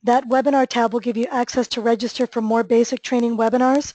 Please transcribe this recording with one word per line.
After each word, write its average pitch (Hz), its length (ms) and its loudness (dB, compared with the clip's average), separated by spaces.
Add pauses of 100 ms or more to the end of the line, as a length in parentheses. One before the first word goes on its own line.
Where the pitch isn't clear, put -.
That 240 260 2
webinar 262 360 2
tab 233 280 -2
will 233 80 -2
give 220 160 -4
you 226 80 -2
access 240 440 -2
to - 120 -6
register 233 440 -2
for 240 160 -6
more 226 220 0
basic 233 400 0
training 240 320 -2
webinars 254 600 0